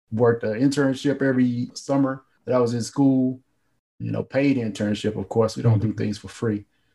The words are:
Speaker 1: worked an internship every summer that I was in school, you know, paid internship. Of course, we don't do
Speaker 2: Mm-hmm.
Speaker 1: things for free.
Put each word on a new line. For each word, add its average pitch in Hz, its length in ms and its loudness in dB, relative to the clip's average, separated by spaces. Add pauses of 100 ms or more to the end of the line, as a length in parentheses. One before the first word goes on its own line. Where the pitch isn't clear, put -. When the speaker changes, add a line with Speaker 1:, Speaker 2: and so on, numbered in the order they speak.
(100)
Speaker 1:
worked 117 320 2
an 107 160 -4
internship 135 640 0
every 127 520 0
summer 135 500 -2 (220)
that 123 80 0
I 127 40 4
was 120 160 2
in 117 80 -2
school, 131 580 2 (600)
you 117 100 -6
know, 107 120 -4
paid 135 340 2
internship. 107 600 -2
Of 104 120 -6
course, 110 280 0
we 127 60 -6
don't 113 180 4
do 107 80 0
Speaker 2:
Mm-hmm. 101 100 -4
Speaker 1:
things 107 200 -4
for 101 100 -16
free. 107 360 -4 (300)